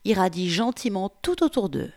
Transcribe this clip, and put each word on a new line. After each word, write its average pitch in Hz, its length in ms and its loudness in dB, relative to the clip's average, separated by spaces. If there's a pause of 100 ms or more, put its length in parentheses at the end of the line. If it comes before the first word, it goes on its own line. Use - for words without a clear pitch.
irradient 185 480 2
gentiment 202 600 -2 (120)
tout 359 200 0
autour 247 260 2
d'eux. - 280 -6